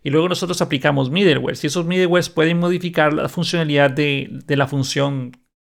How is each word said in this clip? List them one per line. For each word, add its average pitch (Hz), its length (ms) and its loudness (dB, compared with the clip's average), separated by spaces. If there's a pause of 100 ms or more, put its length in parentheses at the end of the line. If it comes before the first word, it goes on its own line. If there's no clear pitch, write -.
Y 143 80 -6
luego 160 180 2
nosotros 180 320 -4
aplicamos 143 480 0
middlewares, 135 540 2
y 151 60 0
esos 170 180 -2
middlewares 175 440 2
pueden 160 280 2
modificar 175 540 0
la 151 160 -2
funcionalidad 147 640 0
de, 143 360 -2
de 139 280 -6
la 139 100 2
función 135 680 -4 (260)